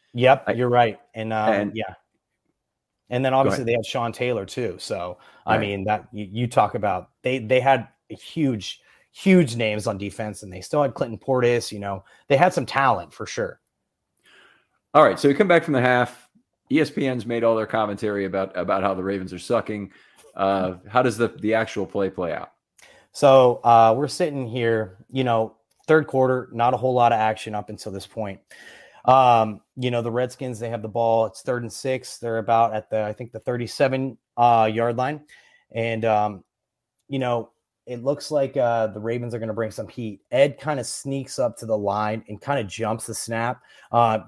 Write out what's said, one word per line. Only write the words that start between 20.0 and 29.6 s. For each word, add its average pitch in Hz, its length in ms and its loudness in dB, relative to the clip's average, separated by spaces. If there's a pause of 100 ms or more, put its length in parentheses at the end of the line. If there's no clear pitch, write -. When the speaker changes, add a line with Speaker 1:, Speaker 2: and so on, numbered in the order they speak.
Speaker 2:
Uh, 95 380 0 (160)
how 120 120 2
does 123 140 2
the, 113 140 0
the 107 240 -4
actual 110 320 -2
play 98 240 -4
play 87 240 -6
out? - 180 -10 (600)
Speaker 1:
So, 131 500 6
uh, 113 340 8
we're 143 120 -2
sitting 143 360 -4
here, 113 520 -2 (120)
you 131 140 -2
know, 113 320 0 (320)
third 156 200 4
quarter, 127 440 0
not 117 220 2
a 123 40 0
whole 127 160 0
lot 120 200 4
of 110 60 2
action 110 360 -2
up 104 140 -8
until 107 240 -12
this 98 120 -10
point. 101 360 -10 (640)
Um, 117 560 6 (160)